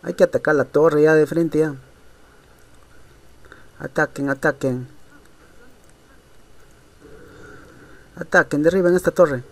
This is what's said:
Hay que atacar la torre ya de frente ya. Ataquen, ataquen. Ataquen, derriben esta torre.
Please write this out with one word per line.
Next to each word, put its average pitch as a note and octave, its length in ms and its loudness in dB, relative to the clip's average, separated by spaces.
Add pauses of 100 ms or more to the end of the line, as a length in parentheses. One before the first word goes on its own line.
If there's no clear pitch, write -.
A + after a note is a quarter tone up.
Hay F3 120 -8
que F#3+ 100 4
atacar - 320 -2
la C3+ 80 0
torre D3+ 380 2
ya D#3 120 4
de D#3 120 4
frente D#3 340 -2
ya. D3+ 160 -2 (2000)
Ataquen, D3 500 -6
ataquen. C3+ 600 -4 (3250)
Ataquen, D#3 480 -2
derriben F3 320 2
esta F3 160 -2
torre. C#3+ 400 2